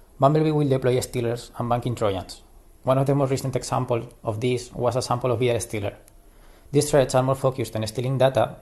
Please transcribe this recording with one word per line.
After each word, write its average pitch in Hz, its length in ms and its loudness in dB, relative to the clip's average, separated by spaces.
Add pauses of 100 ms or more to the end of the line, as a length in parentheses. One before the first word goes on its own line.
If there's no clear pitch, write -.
(200)
Bumblebee 156 320 4
will 151 160 2
deploy 127 320 2
stealers 120 580 -4
and 120 120 -4
banking 120 260 0
trojans. 95 460 -4 (420)
One 131 140 2
of 135 100 2
the 139 80 2
most 135 160 2
recent 131 240 -4
examples 123 580 -2 (100)
of 107 180 -4
this 123 320 -2
was 117 240 0
a 104 40 0
sample 123 300 -2
of 110 80 0
V 123 120 2
R 117 80 0
Stealer. - 360 -6 (760)
These 147 200 2
threats 131 240 4
are 131 80 4
more 135 120 0
focused 135 400 -2
on 110 120 -4
stealing 131 300 -4
data 123 440 2